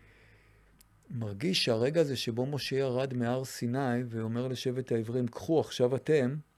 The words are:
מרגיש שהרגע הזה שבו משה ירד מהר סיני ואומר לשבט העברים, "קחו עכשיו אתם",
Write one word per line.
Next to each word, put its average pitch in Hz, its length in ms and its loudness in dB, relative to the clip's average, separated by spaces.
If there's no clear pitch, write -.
מרגיש 117 540 -2
שהרגע 127 360 4
הזה 139 160 2
שבו 123 300 -2
משה 139 300 -4
ירד 131 380 0
מהר 123 300 0
סיני 123 640 -2
ואומר 113 400 -2
לשבט 127 440 -2
העברים, 120 360 0
"קחו 156 320 2
עכשיו 123 360 0
אתם", 143 400 2